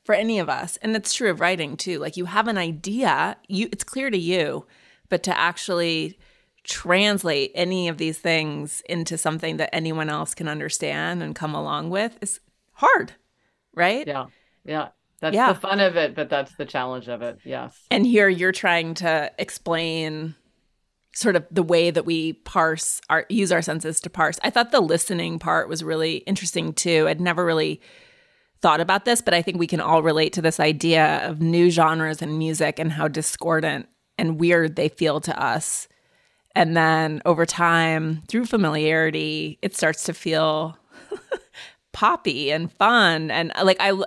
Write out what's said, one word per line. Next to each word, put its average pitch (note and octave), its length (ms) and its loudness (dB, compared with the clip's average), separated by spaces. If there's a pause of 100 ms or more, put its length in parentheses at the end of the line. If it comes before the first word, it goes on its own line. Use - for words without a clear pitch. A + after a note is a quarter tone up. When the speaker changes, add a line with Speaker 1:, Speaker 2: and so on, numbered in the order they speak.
Speaker 1:
for A3 100 0
any A3 240 0
of D#3+ 100 -2
us. C3 300 -6
And A3 180 -2
it's - 160 -4
true A3+ 180 0
of D#3+ 100 -4
writing E3+ 360 -2
too. F3 220 -6
Like, D3+ 180 -8
you F3 100 -6
have G#3+ 220 0
an A3 100 -2
idea, E3+ 800 -2 (120)
you, G3 240 -2
it's - 120 -8
clear C4+ 260 -6
to G3+ 80 -2
you, E3 480 -2 (440)
but F#3 140 0
to F#3 140 -2
actually E3+ 800 -2 (460)
translate F3+ 880 0
any F3+ 340 -2
of D#3+ 100 -6
these D#3+ 200 -4
things D3+ 720 -2
into E3+ 280 -4
something D#3+ 420 -4
that - 160 -4
anyone D#3+ 360 -4
else D3+ 240 -6
can E3 140 -6
understand D3+ 720 -4
and D3+ 120 -8
come D#3 200 -8
along D3+ 360 -6
with A3 300 -4
is - 200 -8 (320)
hard, G4 400 2 (600)
right? G3+ 320 0
Speaker 2:
Yeah. C3+ 200 -6 (380)
Yeah. D3+ 240 -4 (320)
That's F3+ 140 -2
Speaker 1:
Yeah. A#3 180 4
Speaker 2:
the - 80 -2
fun G3 200 -2
of F#3 160 4
it, D3 180 2
but D3 140 -6
that's C#3 280 -4
the C#3+ 100 -8
challenge B2+ 420 -6
of A#2+ 140 -8
it. A#2+ 220 -10
Yes. B2+ 360 -10 (100)
Speaker 1:
And B3 140 4
here G#3+ 240 6
you're F#3 240 2
trying E3+ 420 0
to D#3+ 440 -2
explain D#3+ 960 -4 (800)
sort G3+ 220 2
of E3 140 0
the F3 120 0
way E3+ 280 4
that D#3+ 140 0
we D#3+ 300 -2
parse - 720 -2
our, D#3 220 2
use G3 220 2
our E3 100 2
senses D#3+ 380 -4
to F3 100 -10
parse. D#3 320 0
I - 80 0
thought A#3 220 2
the C4+ 80 6
listening E3+ 580 0
part E3 300 0
was D#3+ 140 -6
really D#3+ 360 -2
interesting E3+ 560 -4
too. D#3+ 340 2
I'd D#3 120 0
never F3 240 0
really D#3 360 0 (800)
thought D#3 200 4
about F#3+ 240 2
this, A#3+ 180 2
but F3+ 120 4
I E3+ 80 4
think F3+ 160 -4
we E3+ 80 2
can E3 140 -2
all D#3+ 220 4
relate D#3 320 2
to E3+ 80 -2
this D#3+ 180 2
idea D#3 580 4 (100)
of D#3 120 -6
new E3+ 300 6
genres D#3+ 520 2
and D#3 160 -4
music D#3 400 0
and D#3+ 140 -2
how D#3 160 -2
discordant D#3 800 -2 (300)
and D#3+ 220 0
weird E3+ 360 4
they D#3 120 0
feel D3+ 320 -2
to - 220 -4
us. C3+ 460 -4 (680)
And E3 220 2
then D#3 500 2
over E3 200 4
time, E3 800 2
through A#3 180 -2
familiarity, D#3 1160 0
it G3 140 -6
starts D#3+ 280 0
to E3+ 100 -4
feel D#3+ 640 0 (320)
<laughs> G4+ 80 -10 (720)
poppy D3+ 580 0
and E3 220 -2
fun. F#3 580 4
And, E3 220 -2 (100)
like, F#3+ 180 4
I, G3 100 2 (160)